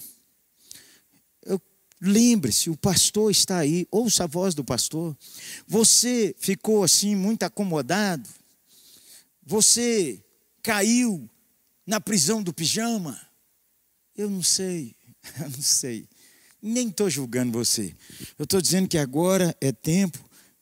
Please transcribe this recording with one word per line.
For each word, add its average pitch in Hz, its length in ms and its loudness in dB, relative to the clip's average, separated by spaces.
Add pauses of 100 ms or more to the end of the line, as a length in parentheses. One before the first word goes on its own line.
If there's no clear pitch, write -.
(1500)
Eu, 190 160 -4 (400)
lembre-se, 202 680 4
o 160 60 -2
pastor 208 560 2
está 180 280 2
aí, 160 300 0
ouça 208 360 0
a - 20 -2
voz 180 260 -2
do 147 100 -6
pastor. 151 520 -4 (520)
Você 226 720 2
ficou 202 460 0
assim 202 320 2
muito 196 280 0
acomodado? 170 840 -2 (1200)
Você 208 720 2 (380)
caiu 214 640 2 (560)
na 214 160 -2
prisão 208 440 0
do 175 100 -6
pijama? 170 640 -4 (960)
Eu 202 140 -4
não 190 140 -4
sei, 180 520 -2 (220)
<laughs> - 240 -14
eu 147 80 -10
não 139 140 -10
sei. - 440 -2 (540)
Nem 233 300 -2
tô 202 180 0
julgando 127 480 -2
você. 107 380 -2 (420)
Eu - 80 -8
tô 190 160 0
dizendo 170 260 2
que 165 120 0
agora 170 600 0
é 135 120 0
tempo 170 480 0 (420)